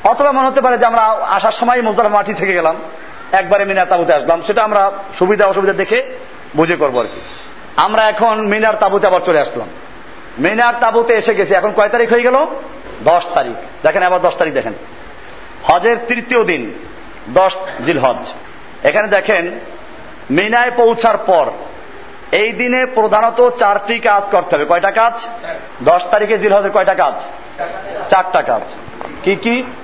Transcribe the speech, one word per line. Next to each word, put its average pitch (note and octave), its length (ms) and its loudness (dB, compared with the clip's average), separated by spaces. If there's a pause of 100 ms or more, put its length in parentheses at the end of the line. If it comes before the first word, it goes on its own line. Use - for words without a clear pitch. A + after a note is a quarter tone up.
অথবা B3 280 4
মনে C4 160 2
হতে C4 140 2
পারে A#3+ 160 2
যে A3+ 80 2
আমরা A3+ 160 2
আসার A3 500 2
সময় A#3+ 300 0
মুজদালিফার G#3 360 2
মাঠে G3+ 160 0
থেকে F#3+ 200 -2
গেলাম, E3 220 2 (560)
একবারে G3 340 2
মিনার F#3+ 200 2
তাঁবুতে E3+ 280 2
আসলাম, D3+ 280 2
সেটা G#3+ 220 0
আমরা G3+ 280 2 (260)
সুবিধা G3 280 4
অসুবিধা G3 280 2
দেখে G3+ 300 0 (520)
বুঝে E3 200 2
করবো C3+ 240 2
আর A2+ 60 0
কি। - 160 -10 (540)
আমরা G#3+ 340 2
এখন G#3+ 380 0
মিনার G#3+ 280 2
তাঁবুতে G3+ 320 2
আবার F#3 140 4
চলে E3 180 2
আসলাম। B2 280 -4 (720)
মিনার A3 400 2
তাঁবুতে A#3 340 2
এসে G#3+ 220 2
গেছি। F#3+ 180 2
এখন F#3+ 180 2
কয় G3+ 180 2
তারিখ A3+ 200 2
হয়ে A#3+ 120 4
গেল? B3+ 240 2 (580)
দশ E3+ 300 4
তারিখ। B2+ 220 0 (280)
দেখেন, D#3 200 2
আবার F3+ 180 2
দশ F3+ 140 2
তারিখ D#3+ 180 0
দেখেন, A#2 200 -4 (920)
হজের G#3+ 340 4 (100)
তৃতীয় A#3 360 0
দিন, C3 300 -2 (560)
দশ F#3 280 4 (280)
জিলহজ। C3 480 0 (500)
এখানে G#3 240 2
দেখেন, F#3 520 0 (720)
মিনায় A3+ 400 2
পৌঁছার A#3 460 4
পর E3 340 2 (800)
এই G#3+ 200 2
দিনে B3 340 0
প্রধানত A#3 640 2
চারটি A3 500 0
কাজ G#3 320 2
করতে F3 240 2
হবে। D3 100 0
কয়টা F3 260 2
কাজ? A3+ 360 0 (560)
দশ E3+ 180 6 (100)
তারিখে G#3 260 2
জিলহজের G3 340 2
কয়টা G3 220 2
কাজ? E3+ 200 2 (960)
চারটা F#3 320 2
কাজ। A#2+ 200 0 (640)
কি G3 120 2
কি? A#3 280 -2 (200)